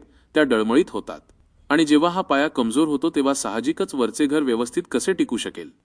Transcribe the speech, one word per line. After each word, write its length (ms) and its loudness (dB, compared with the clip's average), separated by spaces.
त्या 80 4
डळमळीत 480 2
होतात 300 -10
आणि 140 4
जेव्हा 260 4
हा 120 -2
पाया 260 0
कमजोर 400 0
होतो 220 -2
तेव्हा 240 0
साहजिकच 600 -4
वरचे 320 0
घर 160 0
व्यवस्थित 480 -2
कसे 220 -2
टिकू 240 -2
शकेल? 340 -10